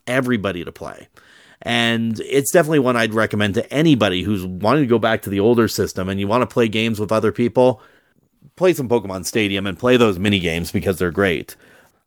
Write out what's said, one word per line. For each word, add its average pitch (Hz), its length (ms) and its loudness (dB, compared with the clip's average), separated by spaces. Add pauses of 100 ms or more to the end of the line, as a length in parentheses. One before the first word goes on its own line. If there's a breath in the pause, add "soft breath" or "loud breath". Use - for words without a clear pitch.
everybody 113 600 -2
to 69 60 -12
play. - 360 -14 (540 soft breath)
And 117 600 -2
it's 135 300 -2
definitely 160 280 2
one 123 180 0
I'd 113 160 0
recommend 107 400 0
to 110 200 -4
anybody 110 500 2
who's 95 220 -2
wanting 104 380 0
to 120 60 -2
go 117 100 4
back 110 220 0
to - 80 -8
the 98 100 0
older 113 300 4
system 92 400 -4
and 95 100 -4
you 101 80 -4
want 117 140 0
to - 120 -4
play 120 140 2
games 110 320 -2
with 107 120 -4
other 110 200 2
people. 120 500 2 (760 soft breath)
Play 180 180 2
some 135 160 -4
Pokemon 98 360 -2
Stadium 98 420 -2
and 90 100 -6
play 123 200 4
those 110 200 4
mini 101 220 2
games 85 320 -2
because 92 260 0
they're 87 140 -2
great. 95 440 -2 (520 soft breath)